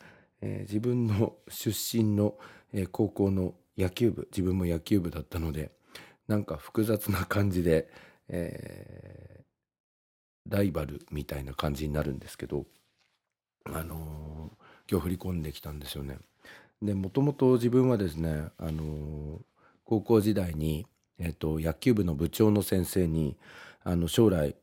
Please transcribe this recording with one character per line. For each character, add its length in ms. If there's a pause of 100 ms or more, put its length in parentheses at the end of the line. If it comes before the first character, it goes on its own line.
(420)
え 180
ー、 120
自 100
分 260
の 280 (120)
出 220
身 460
の、 200 (380)
え 100
ー、 80
高 180
校 220
の 220 (240)
野 120
球 220
部、 200
自 100
分 160
も 80
野 140
球 200
部 100
だ 120
っ 20
た 160
の 120
で、 200 (560)
な 100
ん 60
か 140
複 280
雑 260
な 140
感 240
じ 140
で、 260 (400)
え 1120 (1040)
ー、 60
ラ 80
イ 80
バ 140
ル 260
み 140
た 120
い 60
な 100
感 200
じ 140
に 60
な 100
る 100
ん 60
で 80
す 100
け 100
ど、 180 (1000)
あ 180
の 680 (360)
ー、 40
今 80
日 40
振 60
り 80
込 160
ん 80
で 100
き 80
た 120
ん 80
で 80
す 100
よ 60
ね。 140 (640)
で、 120
も 160
と 120
も 120
と 200
自 160
分 200
は 80
で 120
す 60
ね、 420
あ 80
の 180
ー、 560 (440)
高 180
校 200
時 120
代 220
に、 300 (340)
え 100
っ 40
と、 260
野 140
球 200
部 100
の 100
部 160
長 220
の 100
先 240
生 220
に、 300 (460)
あ 120
の、 140
「将 200
来 340